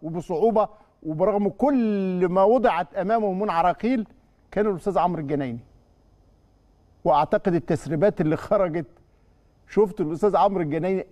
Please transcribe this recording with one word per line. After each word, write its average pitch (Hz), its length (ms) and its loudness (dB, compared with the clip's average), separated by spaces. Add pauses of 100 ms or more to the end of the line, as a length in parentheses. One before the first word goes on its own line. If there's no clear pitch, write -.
وبصعوبة، 185 680 0 (340)
وبرغم 196 460 0
كل 202 800 0
ما 185 140 2
وضعت 208 520 2
أمامه 202 380 0
من 202 160 -4
عراقيل 180 580 0 (440)
كان 208 160 0
الأستاذ 190 300 -2
عمرو 170 240 0
الجنايني. 139 380 -4 (1400)
وأعتقد 165 500 2
التسريبات 165 680 -2
اللي 156 160 0
خرجت، 170 480 -2 (840)
شفت 202 320 0
الأستاذ 170 340 0
عمرو 185 260 2
الجنايني 165 500 -2